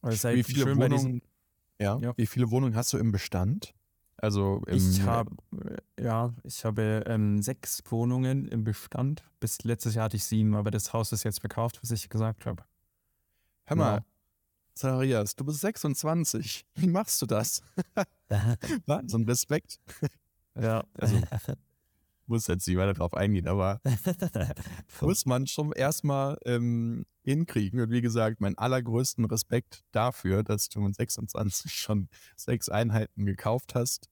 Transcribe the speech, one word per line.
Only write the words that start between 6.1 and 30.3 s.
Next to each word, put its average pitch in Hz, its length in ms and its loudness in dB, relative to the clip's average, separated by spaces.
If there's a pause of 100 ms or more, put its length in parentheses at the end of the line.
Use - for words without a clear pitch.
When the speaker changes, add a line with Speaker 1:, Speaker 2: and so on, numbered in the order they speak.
Speaker 1:
ich - 200 -12
habe, 110 440 0
ähm, 104 340 2
sechs - 460 -6
Wohnungen 127 580 0
im 113 160 -2
Bestand. 123 600 -2 (160)
Bis - 240 -4
letztes 113 320 0
Jahr 113 80 0
hatte 110 120 -2
ich 98 80 -2
sieben, 107 300 4
aber 104 160 0
das 104 220 -2
Haus 113 180 0
ist 107 140 -2
jetzt 107 160 -2
verkauft, 113 420 -6
was 117 80 -6
ich 117 180 -4
gesagt 110 380 -2
hab. 110 180 -6 (1000)
Speaker 2:
Hör 156 120 0
mal, 117 200 4
Speaker 1:
Ja. 107 80 -4 (680)
Speaker 2:
Zacharias, 131 600 2
du 135 100 -6
bist 147 160 -4
sechsundzwanzig. 156 1040 -2 (120)
Wie 156 100 2
machst 180 360 2
du 123 40 -2
das? - 340 0 (680)
<laughs> 113 560 0
Wahnsinn, 123 380 0
Respekt. 123 640 -2
<laughs> - 340 -6 (340)
Speaker 1:
Ja. 113 280 0 (100)
Speaker 2:
Also, 110 360 2
Speaker 1:
<laughs> - 440 -8 (520)
Speaker 2:
muss 117 200 0
jetzt 92 200 -2
nicht 90 120 2
weiter 95 160 2
drauf 87 200 -2
eingehen, 98 340 2
aber 98 360 0
Speaker 1:
<laughs> 170 920 -2 (260)
Speaker 2:
muss - 260 0
man 127 200 2
schon 151 260 -2
erstmal, 139 720 0
ähm, 117 640 0 (160)
hinkriegen. 127 580 0
Und 113 100 2
wie 120 100 2
gesagt, 113 400 0
meinen 101 180 0
allergrößten 120 680 0
Respekt - 560 -2 (100)
dafür, 110 500 2